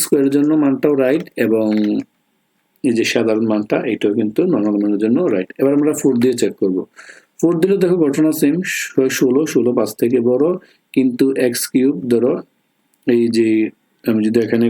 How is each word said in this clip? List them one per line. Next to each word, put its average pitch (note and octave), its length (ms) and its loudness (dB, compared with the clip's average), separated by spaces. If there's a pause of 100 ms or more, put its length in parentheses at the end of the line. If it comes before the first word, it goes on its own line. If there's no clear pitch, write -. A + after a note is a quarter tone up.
স্কয়ারের C#3 340 0
জন্য D3 160 2 (120)
মানটাও C#3 300 0 (100)
রাইট D3+ 220 0 (200)
এবং A2 240 0 (1200)
এই A#2 80 2
যে A2 160 0
সাধারণ A2+ 400 0
মানটা G#2+ 240 -2 (160)
এটাও G#2 260 0
কিন্তু A2 220 -2 (120)
নরমাল G#2 300 0
মানের G#2 200 0
জন্য A2+ 140 2 (160)
রাইট। F#2 160 -2 (120)
এবার C3+ 160 4
আমরা D3 140 2 (100)
ফোর C#3 120 2 (100)
দিয়ে B2 180 2
চেক G2 200 0
করব। F#2 160 0 (640)
ফোর E3+ 220 2
দিলে G3 220 0
দেখো F3+ 220 2
ঘটনা D3+ 240 0 (120)
সেম, D3+ 140 2 (640)
ষোলো, C3+ 240 2 (120)
ষোলো B2 240 2
পাঁচ A2 140 0 (100)
থেকে B2 160 2 (120)
বড়, B2+ 160 2 (500)
কিন্তু B2+ 300 2 (220)
এক্স A#2+ 140 -4 (100)
কিউব C3+ 240 2 (160)
ধরো A#2+ 220 2 (840)
এই A#2 80 2 (140)
যে A2+ 120 2 (600)
আমি A2 180 0
যদি A#2 180 0
এখানে A#2 240 0